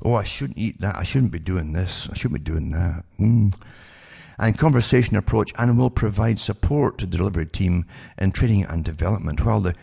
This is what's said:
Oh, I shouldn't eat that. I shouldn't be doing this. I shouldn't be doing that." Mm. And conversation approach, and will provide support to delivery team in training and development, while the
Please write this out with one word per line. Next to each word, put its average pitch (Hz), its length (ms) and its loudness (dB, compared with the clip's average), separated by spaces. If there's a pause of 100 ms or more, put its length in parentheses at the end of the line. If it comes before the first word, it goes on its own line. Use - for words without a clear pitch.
Oh, 120 120 2
I 104 100 0
shouldn't - 340 -8
eat 107 220 -6
that. 98 160 -2
I - 60 -6
shouldn't 117 300 0
be 85 80 -6
doing 80 320 -4
this. 90 380 -4
I - 40 -10
shouldn't - 300 -4
be 80 80 -4
doing 76 180 -2
that." 82 340 -2 (140)
Mm. 107 360 4 (840)
And 110 180 2
conversation 123 600 4
approach, 104 420 0
and 120 180 2
will 127 140 4
provide 110 480 0
support - 600 0
to 104 80 -4
delivery 87 380 -2
team 87 400 0 (320)
in 95 160 0
training 110 320 2
and 82 180 -4
development, 80 640 -2
while 110 160 2
the 90 220 -2